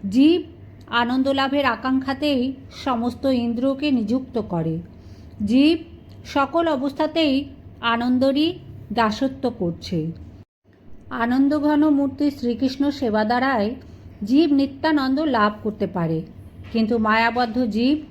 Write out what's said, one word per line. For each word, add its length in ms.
জীব 320
আনন্দ 400
লাভের 380
আকাঙ্ক্ষাতেই 880
সমস্ত 420
ইন্দ্রকে 680
নিযুক্ত 500
করে। 380
জীব 340
সকল 420
অবস্থাতেই 800
আনন্দেরই 800
দাসত্ব 560
করছে। 600
আনন্দঘন 800
মূর্তি 420
শ্রীকৃষ্ণ 600
সেবা 320
দ্বারায় 520
জীব 280
নিত্যানন্দ 680
লাভ 320
করতে 240
পারে, 340
কিন্তু 260
মায়াবদ্ধ 680
জীব 320